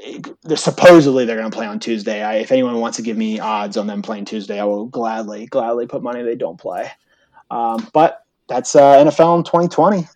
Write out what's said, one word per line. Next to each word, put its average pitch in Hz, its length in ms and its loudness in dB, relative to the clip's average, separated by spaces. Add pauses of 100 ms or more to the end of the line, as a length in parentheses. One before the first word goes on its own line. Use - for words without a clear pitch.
(420)
they're, 156 140 -4
supposedly 139 720 6
they're 113 100 -4
gonna 110 140 -6
play 113 160 -8
on 107 120 -8
Tuesday. 107 440 -6
I, 107 140 -2
if 110 140 -4
anyone 123 300 0
wants 117 160 -6
to 123 60 -8
give 110 160 -6
me 110 200 -4
odds 104 380 -6
on 104 100 -4
them 104 140 -8
playing 104 240 -10
Tuesday, 101 340 -10
I 104 60 -4
will 104 220 -4
gladly, 110 600 -8
gladly 120 400 -4
put 123 160 -10
money 123 200 -8
they 120 120 -4
don't - 240 -8
play. - 320 -10 (600)
Um, 117 420 -4
but 160 320 2 (240)
that's, 123 260 -4
uh, 143 180 8
N 139 140 10
F 196 140 2
L 170 160 4
in 170 80 0
twenty 170 240 0
twenty. 175 480 0